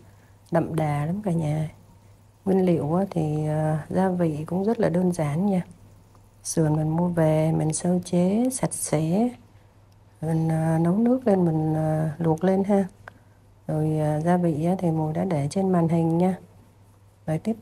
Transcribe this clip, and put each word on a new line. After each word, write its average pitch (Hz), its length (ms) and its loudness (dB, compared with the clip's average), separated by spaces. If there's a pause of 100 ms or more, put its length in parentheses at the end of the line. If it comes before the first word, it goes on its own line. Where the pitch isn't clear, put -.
(500)
Đậm 165 240 0
đà 147 320 -2
lắm 190 160 -4
cả 196 100 -2
nhà. 156 380 -2 (760)
Nguyên 190 220 2
liệu 156 280 0
á, 190 160 0
thì, 151 360 -2
à, 156 440 -2
gia 185 180 0
vị 165 380 -2
cũng 185 180 -2
rất 226 160 0
là 196 80 2
đơn 180 240 0
giản 160 340 -2
nha. 190 160 0 (840)
Sườn 151 320 0
mình 156 120 0
mua 170 200 0
về, 160 440 2
mình 156 200 0
sơ 180 320 0
chế 190 480 2
sạch - 220 -4
sẽ. 165 540 0 (920)
Mình, 160 280 0
à, 160 300 0
nấu 170 200 2
nước 247 280 2
lên, 190 180 4
mình, 156 300 0
à, 156 440 -2
luộc 160 260 0
lên 190 200 2
ha. 196 200 2 (840)
Rồi, 156 320 -2
à, 151 220 0
gia 175 160 2
vị 165 280 0
á, 175 140 2
thì 180 120 0
Mùi 156 220 -2
đã 170 120 -2
để 147 260 -2
trên 190 220 0
màn 170 160 2
hình 165 300 2
nha. 185 200 2 (880)
Rồi 160 120 -2
tiếp 220 220 -4